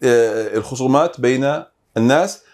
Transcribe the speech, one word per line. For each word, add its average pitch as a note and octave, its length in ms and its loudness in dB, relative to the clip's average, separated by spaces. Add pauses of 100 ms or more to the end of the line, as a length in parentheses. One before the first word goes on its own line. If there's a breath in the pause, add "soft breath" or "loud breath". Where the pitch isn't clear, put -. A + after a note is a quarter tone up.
آه، A2+ 540 2
الخصومات C3 640 -2
بين C3+ 420 0 (340)
الناس. C#3 460 0 (120)